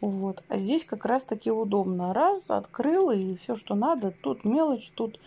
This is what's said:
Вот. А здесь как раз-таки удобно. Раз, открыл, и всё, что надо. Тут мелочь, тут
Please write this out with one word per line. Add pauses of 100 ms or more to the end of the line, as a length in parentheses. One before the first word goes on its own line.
Вот.
А
здесь
как
раз-таки
удобно.
Раз,
открыл,
и
всё,
что
надо.
Тут
мелочь,
тут